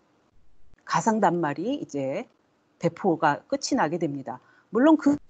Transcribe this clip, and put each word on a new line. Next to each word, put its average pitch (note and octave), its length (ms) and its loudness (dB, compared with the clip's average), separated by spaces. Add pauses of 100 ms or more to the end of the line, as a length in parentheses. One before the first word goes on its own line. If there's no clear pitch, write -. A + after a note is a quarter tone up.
(840)
가상 A3 340 0
단말이 F3 560 0
이제 D3 500 -6 (540)
배포가 D#3+ 680 0
끝이 C#4 280 -2
나게 F3 220 0
됩니다. C#3 420 -6 (300)
물론 C#4+ 260 6
그 C#4+ 220 2 (120)